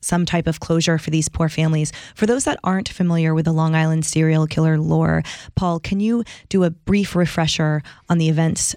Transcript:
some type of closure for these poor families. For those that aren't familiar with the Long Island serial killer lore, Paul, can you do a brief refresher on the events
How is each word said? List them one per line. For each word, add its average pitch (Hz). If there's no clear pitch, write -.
some 175
type 170
of 165
closure 165
for -
these 156
poor 165
families. 156
For -
those 247
that -
aren't 190
familiar 165
with 160
the 165
Long 160
Island 160
serial 160
killer 160
lore, 160
Paul, 170
can 196
you 226
do 185
a 165
brief 196
refresher 156
on 175
the 160
events 160